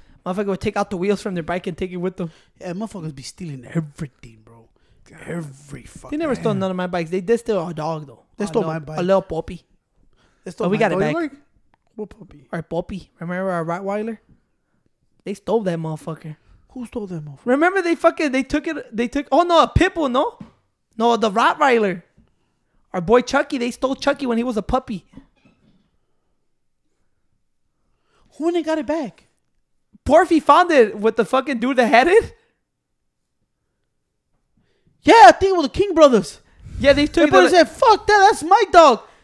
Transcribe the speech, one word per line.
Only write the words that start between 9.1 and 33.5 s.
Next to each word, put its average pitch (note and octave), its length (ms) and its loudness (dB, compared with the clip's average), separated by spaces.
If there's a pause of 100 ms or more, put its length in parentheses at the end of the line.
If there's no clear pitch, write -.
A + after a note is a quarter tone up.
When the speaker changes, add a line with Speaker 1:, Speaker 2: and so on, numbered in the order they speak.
Speaker 1:
puppy. E3 400 -10 (840)
Speaker 2:
They F#3+ 60 -16
stole - 160 -6
Speaker 1:
But F3+ 60 -2
we G#3+ 60 0
Speaker 2:
my - 20 -2
Speaker 1:
got G#3 120 0
it F3 40 -2
Speaker 3:
Oh, - 20 -2
you F#3+ 80 -2
Speaker 1:
back. G#3 100 -2
Speaker 3:
like E4 160 -6 (640)
Speaker 2:
What G#3+ 160 -12
puppy? D3 420 -20
Speaker 1:
Our E3 120 -8
puppy. F3 560 -10
Remember F3+ 320 -6
our E3+ 120 -6
Rottweiler? G3 540 -8 (1080)
They G3 120 -10
stole A3 260 -4
that F3 160 -4
motherfucker. D#3+ 600 -12 (340)
Speaker 2:
Who B3 160 -14
stole G#3+ 180 -12
that F3 180 -12
motherfucker? D3 220 -20
Speaker 1:
Remember E4+ 380 0
they E4+ 100 -2
fucking, E4+ 380 0
they C4 100 0
took D4+ 260 -6
it, D4 300 -12
they A#3+ 100 -2
took, C#4+ 240 -8
oh D4+ 120 4
no, E4+ 180 2
a B3 60 2
pit F#4+ 260 0
bull, D4+ 160 -4
no? C#4 300 -2 (580)
No, A#3 200 2
the G#3+ 120 -2
Rottweiler. A#3 720 0 (920)
Our F#3+ 100 -6
boy A3 200 2
Chucky, C4+ 380 -4
they A#3+ 100 -4
stole C4+ 260 -6
Chucky C#4 300 -4
when A#3 140 -2
he A#3 40 -2
was A#3+ 140 -6
a G3+ 60 -4
puppy. A#3+ 420 -6 (3250)
Speaker 2:
Who D4 80 -8
went F4 120 -2
and D#4+ 80 -4
got D#4+ 120 -4
it C#4+ 100 -8
back? D4 380 -8 (800)
Speaker 1:
Porfy D#4+ 360 2
found E4+ 300 4
it A#3 280 4
with G#3+ 160 -2
the A3 100 0
fucking C4 340 -4
dude B3 180 -2
that A#3+ 100 2
had B3 200 4
it. G#4+ 280 2 (2750)